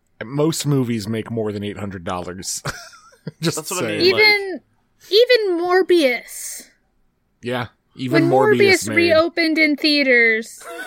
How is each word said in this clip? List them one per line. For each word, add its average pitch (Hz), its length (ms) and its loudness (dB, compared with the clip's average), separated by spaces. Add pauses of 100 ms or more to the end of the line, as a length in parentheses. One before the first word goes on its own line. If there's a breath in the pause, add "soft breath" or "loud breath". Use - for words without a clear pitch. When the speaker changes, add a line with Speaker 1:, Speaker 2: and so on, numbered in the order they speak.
(240)
Speaker 1:
Most 147 420 -2
movies 120 400 0
make 110 240 -6
more 110 220 -4
than 101 100 -8
eight 104 160 -8
hundred 98 260 -10
dollars. 90 640 -8
<laughs> - 720 -16
Just 160 160 -2
Speaker 2:
That's 151 140 -10
what - 140 -6
I - 40 -2
Speaker 1:
saying. 107 140 -4
Speaker 2:
mean, 370 100 6
like 415 100 2
Speaker 3:
Even, 403 380 0 (500)
even 427 500 4
Morbius. 349 1080 0 (760)
Speaker 1:
Yeah, 120 260 -6 (280)
even 131 320 2
Speaker 3:
When - 20 2
Speaker 1:
Morbius 381 540 4
Speaker 3:
Morbius - 40 -8
Speaker 1:
made - 80 -4
Speaker 3:
reopened 330 640 2
in 311 180 2
theaters, 240 840 0 (240)